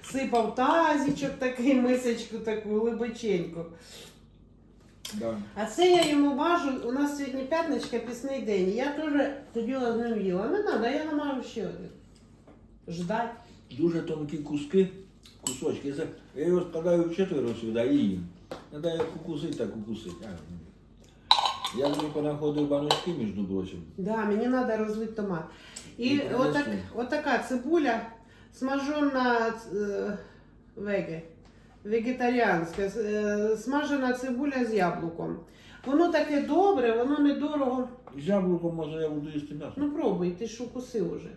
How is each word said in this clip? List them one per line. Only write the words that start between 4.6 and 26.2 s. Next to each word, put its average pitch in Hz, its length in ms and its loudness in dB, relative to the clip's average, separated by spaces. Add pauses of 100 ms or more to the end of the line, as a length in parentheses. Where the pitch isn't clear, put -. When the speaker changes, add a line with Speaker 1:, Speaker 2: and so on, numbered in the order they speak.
Speaker 2:
Да. 220 220 -4 (180)
Speaker 1:
А 208 120 -2
це 359 240 6
я 330 200 6
йому 285 240 4
мажу, 302 360 2 (180)
у 247 40 -2
нас 285 260 0
сьогодні 262 240 -4
п'ятничка, 294 560 -2
пісний 254 440 -6
день. 196 280 2
Я 262 220 0
теж 294 380 2 (220)
тоді 233 220 -2
одну 233 420 0
їла. 190 320 0
Не 403 140 0
надо, 247 240 0
я 302 180 0
намажу 285 380 -2
ще - 200 -8
один. 175 260 -8 (1000)
Ждать. 196 420 -2 (480)
Speaker 2:
Дуже 165 240 2
тонкі 151 360 -6
куски, 151 500 2 (520)
кусочки. 143 520 -4
Це, 165 140 -4 (300)
я 151 100 0
його 175 140 4
складаю 170 500 2
в - 60 -4
четверо 135 320 0 (120)
сюди 113 320 0
і 143 40 6
їм. 92 300 2 (440)
Треба 156 200 -2
як 160 260 -2
укусить, 151 420 -6
так 110 180 -4
укусить. 104 360 -8 (120)
А, - 20 -12 (240)
ну. 87 80 -12 (1200)
Я 143 140 2
тобі 151 180 -2
понаходив 147 560 0
баночки, 147 420 0
між 104 380 -4
прочим. 90 340 -6 (140)
Speaker 1:
Да, 208 280 -2
мені 208 220 0
треба 240 300 0
розлити 214 360 -4
томат. 180 320 -4 (540)
І 233 100 -4
Speaker 2:
І 285 100 4
принесу. 240 300 0